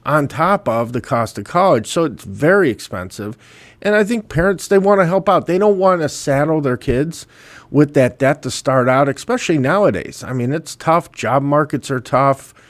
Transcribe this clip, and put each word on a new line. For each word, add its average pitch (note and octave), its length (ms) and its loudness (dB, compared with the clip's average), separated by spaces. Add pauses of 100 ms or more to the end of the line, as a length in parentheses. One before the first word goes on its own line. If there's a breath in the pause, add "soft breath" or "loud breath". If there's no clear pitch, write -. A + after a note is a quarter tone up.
on C#3+ 200 2
top F3+ 400 -2
of A#2 280 -2
the B2 60 -4
cost A#2 360 -2
of G#2+ 80 -8
college. F3 420 2
So E3+ 180 -2
it's B2 200 -6
very D3 460 2
expensive. G2+ 640 -10 (460 loud breath)
And G#3 120 0
I G#3+ 80 4
think G#3+ 280 -4
parents, F3 360 0
they G3+ 120 4
wanna G3 260 4
help F3+ 240 0
out. F3 160 4
They F3 140 0
don't G#3 180 2
wanna F#3 320 2
saddle D3+ 540 -2
their B2+ 160 0
kids C3+ 480 -4 (440 loud breath)
with D3 220 4
that C3 260 2
debt C#3+ 240 0
to C3 80 -8
start C3 380 0
out, C#3 220 2
especially F#3 480 -2
nowadays. C3+ 640 -2
I - 80 -10
mean, B2+ 220 -2
it's - 200 -8
tough. E3+ 380 -2
Job B2 300 -2
markets C#3+ 480 -2
are C3 100 -4
tough. C3+ 540 -2 (160 soft breath)